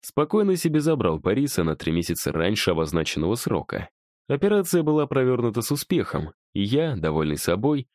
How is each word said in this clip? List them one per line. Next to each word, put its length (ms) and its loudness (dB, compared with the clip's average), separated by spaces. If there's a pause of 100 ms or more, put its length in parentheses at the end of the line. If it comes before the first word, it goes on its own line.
спокойно 540 0
себе 240 2
забрал 400 2
Бориса 440 0
на 120 0
три 160 -4
месяца 400 -2
раньше 400 0
обозначенного 640 0
срока. 540 -4 (380)
Операция 560 0
была 240 2
провёрнута 540 2
с 100 -4
успехом, 600 -2 (220)
и 80 -2
я, 340 0
довольный 420 0
собой 580 0